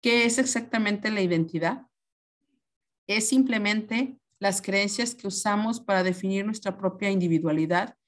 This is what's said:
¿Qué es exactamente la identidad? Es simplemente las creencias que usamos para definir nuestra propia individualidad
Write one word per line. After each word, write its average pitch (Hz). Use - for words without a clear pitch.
¿Qué 233
es 233
exactamente 220
la 208
identidad? 170
Es 214
simplemente 226
las 196
creencias 202
que -
usamos 214
para 190
definir 190
nuestra 214
propia 196
individualidad 165